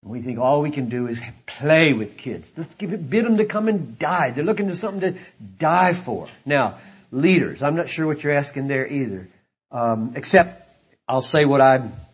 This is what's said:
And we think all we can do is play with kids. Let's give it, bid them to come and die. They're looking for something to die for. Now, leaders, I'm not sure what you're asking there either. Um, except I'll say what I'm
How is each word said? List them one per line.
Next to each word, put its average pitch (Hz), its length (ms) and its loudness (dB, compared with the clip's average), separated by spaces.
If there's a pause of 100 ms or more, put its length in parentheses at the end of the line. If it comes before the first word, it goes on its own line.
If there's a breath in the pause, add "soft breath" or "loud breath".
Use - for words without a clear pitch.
And 104 100 -14
we 123 80 -8
think 117 180 -8
all 135 220 2
we 151 100 -2
can 131 180 -6
do 123 200 -4
is 117 120 -6 (260)
play 151 480 2
with 107 220 -6
kids. 90 400 -12
Let's 165 180 -12
give 190 180 -8
it, 170 160 -8
bid 220 160 0
them 220 140 2
to 214 60 2
come 214 240 -2
and 180 300 -4
die. 160 320 0
They're 139 140 -4
looking 202 240 0
for 180 80 -6
something 190 380 -4
to - 60 -16 (380 loud breath)
die 175 360 4
for. 107 340 -8 (160)
Now, 131 340 0 (320 loud breath)
leaders, 139 520 2
I'm 147 120 0
not 165 140 -2
sure 160 180 -4
what 151 160 -2
you're 147 120 0
asking 143 340 -2
there 135 180 -2
either. 107 420 -6 (440)
Um, 117 420 -2
except - 480 2 (460)
I'll 131 140 0
say 151 220 4
what 139 160 4
I'm 127 340 6 (200)